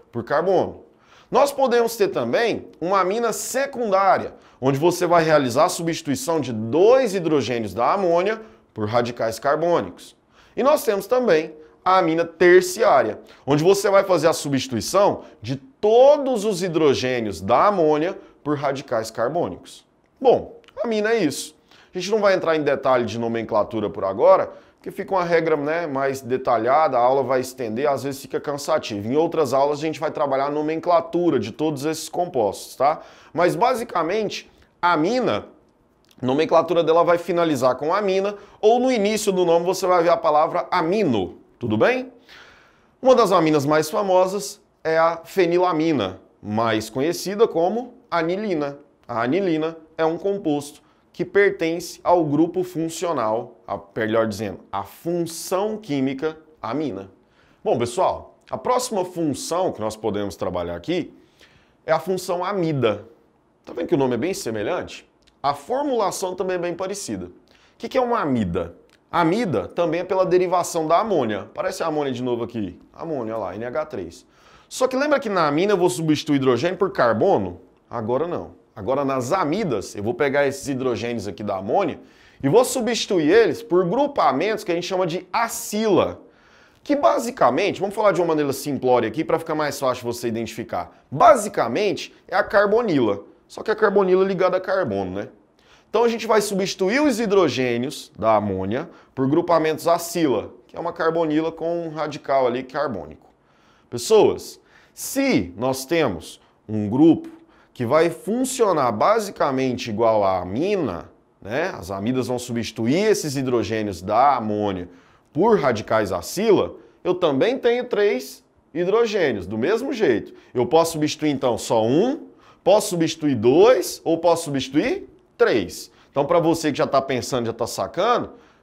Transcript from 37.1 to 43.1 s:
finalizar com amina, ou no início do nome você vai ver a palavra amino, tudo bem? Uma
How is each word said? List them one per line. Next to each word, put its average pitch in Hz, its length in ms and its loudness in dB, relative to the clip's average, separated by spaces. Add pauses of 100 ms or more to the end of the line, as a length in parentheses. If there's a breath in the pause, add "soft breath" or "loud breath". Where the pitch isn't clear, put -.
finalizar 156 580 0
com 156 180 -2
amina, 196 400 0 (260 loud breath)
ou 233 200 4
no 262 100 2
início 208 420 0
do 180 140 2
nome 170 180 4
você 185 220 -2
vai 180 160 4
ver 170 80 4
a 165 60 4
palavra 160 560 0
amino, 160 640 0 (180)
tudo 107 200 -2
bem? 247 360 2 (880 loud breath)
Uma 254 140 6